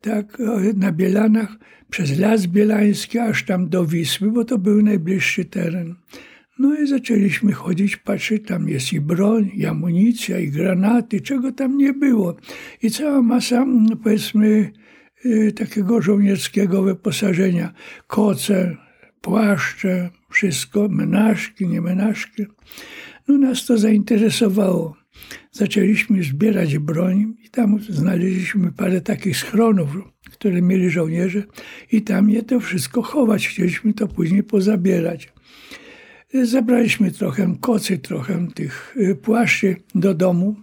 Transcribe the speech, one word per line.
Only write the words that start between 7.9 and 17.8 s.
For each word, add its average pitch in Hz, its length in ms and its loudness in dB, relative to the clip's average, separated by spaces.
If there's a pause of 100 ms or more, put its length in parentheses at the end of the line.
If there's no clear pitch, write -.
patrzeć, 214 500 -4
tam 175 220 -4
jest 131 240 -4
i 151 80 -2
broń, 190 520 0
i - 120 -4
amunicja, 180 760 0
i 156 100 -4
granaty, 190 720 0
czego 262 300 -4
tam 269 260 -2
nie 277 160 4
było. 240 420 0 (480)
I 220 80 0
cała 277 300 0
masa, 240 400 2
mm, 226 420 2
powiedzmy, 214 680 2 (540)
y, 220 260 2
takiego 214 500 -2
żołnierskiego 196 800 2
wyposażenia. 185 920 0 (340)